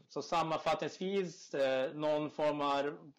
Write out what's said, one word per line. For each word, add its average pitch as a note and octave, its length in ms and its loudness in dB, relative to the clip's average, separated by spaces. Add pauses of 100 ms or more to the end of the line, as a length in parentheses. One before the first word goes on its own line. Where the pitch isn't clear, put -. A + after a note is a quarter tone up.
Så C#3+ 140 -8
sammanfattningsvis, D#3+ 1300 -2
eh, C3+ 400 2
någon D3+ 360 0
form D3+ 300 0
av C#3+ 580 0